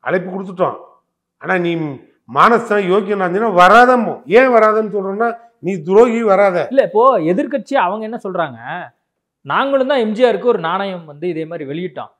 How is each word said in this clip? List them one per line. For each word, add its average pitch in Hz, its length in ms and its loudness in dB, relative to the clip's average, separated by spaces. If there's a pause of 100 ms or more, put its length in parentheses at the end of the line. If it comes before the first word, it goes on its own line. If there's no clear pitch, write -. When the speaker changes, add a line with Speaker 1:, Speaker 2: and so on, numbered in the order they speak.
Speaker 1:
அழைப்பு 175 260 -4
கொடுத்துட்டோம். 185 480 -6 (600)
ஆனா 170 180 -6
நீ 170 140 -2 (640)
மானசா 220 500 2
யோக்கியனா 190 400 -2
இருந்தீன்னா 202 280 -2
வராதம்மோ. 214 640 6 (120)
ஏன் 240 240 4
வராதன்னு 214 440 2
சொல்றோம்னா 202 340 -4 (300)
நீ 170 140 -6 (100)
துரோகி, 220 400 4
வராத. 190 480 2
Speaker 2:
இல்ல, 262 120 2
இப்போ 208 220 0 (140)
எதிர்க்கட்சி 226 560 -2
அவங்க 214 300 -2
என்ன 220 180 -10
சொல்றாங்க, 165 360 -6 (880)
"நாங்களும் 262 420 -2
தான் 285 100 0
எம் 214 140 -2
ஜி 226 120 0
ஆருக்கு 240 280 2
ஒரு 214 60 0
நாணயம் 180 460 -6
வந்து 151 240 -12
இதே 160 160 -6
மாதிரி 156 260 -12
வெளியிட்டோம் 147 500 -10